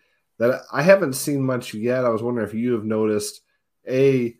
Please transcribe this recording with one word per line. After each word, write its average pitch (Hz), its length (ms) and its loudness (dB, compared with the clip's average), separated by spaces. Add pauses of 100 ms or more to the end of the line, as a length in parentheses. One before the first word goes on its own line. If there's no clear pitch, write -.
(380)
that 120 240 0 (100)
I 135 120 -2
haven't 180 300 4
seen 143 280 -4
much 127 320 -4
yet. 120 320 -2
I 120 40 2
was 113 140 0
wondering 120 240 -2
if - 60 -12
you 120 180 -2
have 107 140 -2
noticed 107 560 -2 (460)
a 131 520 2